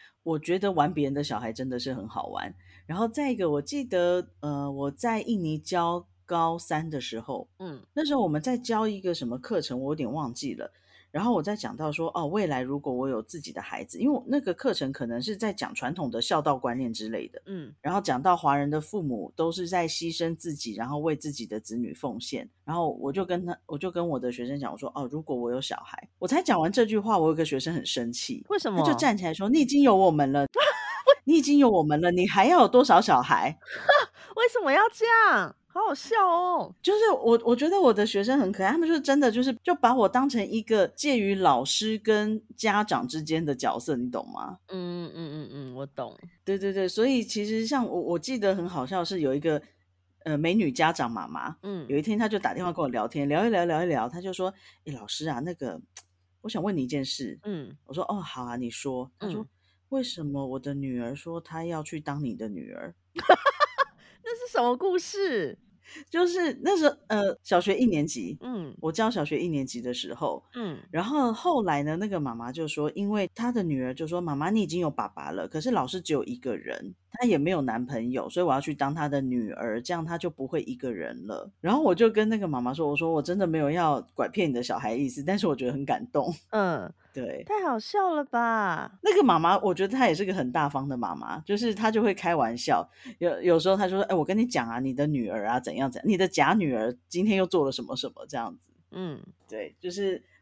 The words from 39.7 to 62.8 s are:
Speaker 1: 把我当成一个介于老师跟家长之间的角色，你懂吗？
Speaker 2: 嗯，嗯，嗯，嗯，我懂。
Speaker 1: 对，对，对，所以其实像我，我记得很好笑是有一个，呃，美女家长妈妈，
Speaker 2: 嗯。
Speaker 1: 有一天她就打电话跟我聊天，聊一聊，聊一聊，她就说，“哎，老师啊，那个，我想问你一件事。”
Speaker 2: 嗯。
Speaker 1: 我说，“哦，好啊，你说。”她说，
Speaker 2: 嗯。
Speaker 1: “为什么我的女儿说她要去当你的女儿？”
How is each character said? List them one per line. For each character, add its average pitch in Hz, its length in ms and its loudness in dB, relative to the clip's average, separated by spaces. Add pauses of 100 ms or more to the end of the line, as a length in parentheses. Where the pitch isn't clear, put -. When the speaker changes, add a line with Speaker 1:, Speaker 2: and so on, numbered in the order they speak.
Speaker 1:
把 240 200 4
我 226 120 6
当 262 220 2
成 220 180 0
一 220 140 -2
个 208 280 4
介 277 300 0
于 202 160 2
老 147 300 4
师 220 320 0
跟 214 460 0 (140)
家 208 280 2
长 - 240 0
之 156 140 -6
间 160 200 0
的 147 120 0
角 120 240 -2
色， 131 180 -2
你 123 140 -4
懂 113 200 -6
吗？ - 280 -10 (100)
Speaker 2:
嗯， 175 460 -8
嗯， - 0 -
嗯， 151 360 -10
嗯， 131 240 -12
我 135 120 -10
懂。 127 280 -10 (300)
Speaker 1:
对， 196 140 -2
对， 196 160 -2
对， 190 120 0
所 214 200 2
以 254 160 4
其 208 240 -4
实 220 200 -2
像 247 220 0
我， 170 140 -4
我 165 160 0
记 254 200 -4
得 202 160 2
很 175 140 -4
好 156 160 -4
笑 185 180 -2
是 175 180 -4
有 131 140 2
一 147 60 -2
个， 151 220 0 (640)
呃， 151 120 -2
美 160 160 2
女 190 180 2
家 160 220 4
长 127 180 -2
妈 92 160 -6
妈， 78 360 -8
Speaker 2:
嗯。 185 260 -8
Speaker 1:
有 139 80 0
一 156 60 2
天 214 160 0
她 226 100 2
就 208 100 0
打 110 140 -2
电 156 100 -6
话 180 80 -2
跟 165 120 -4
我 139 60 0
聊 117 200 -2
天， 143 180 -2
聊 165 200 2
一 - 20 2
聊， 185 160 2
聊 165 180 0
一 180 40 0
聊， 127 200 0
她 165 140 -8
就 185 100 -6
说 185 220 -4 (320)
，“哎， 151 80 -10
老 110 140 -12
师 151 220 -8
啊， 151 120 -4
那 170 140 -6
个， 95 260 -8 (600)
我 - 80 -10
想 170 120 -4
问 196 140 -2
你 131 80 0
一 - 20 -2
件 143 160 -4
事。” 131 420 -8
Speaker 2:
嗯。 151 300 -8 (120)
Speaker 1:
我 - 80 -14
说 170 180 -4
，“哦， 202 80 -4
好 131 240 -10
啊， 123 120 -8
你 123 120 -6
说。” 127 500 -8
她 214 120 -8
说， 214 100 -6
Speaker 2:
嗯。 - 80 -12 (400)
Speaker 1:
“为 269 140 -2
什 175 200 -8
么 139 260 -4
我 131 100 -8
的 139 160 -8
女 131 260 -6
儿 120 140 -6
说 165 260 -10
她 165 240 -10
要 165 180 -6
去 156 160 -10
当 147 240 -6
你 117 120 -4
的 110 160 -8
女 65 220 -12
儿？” 50 220 -14 (200)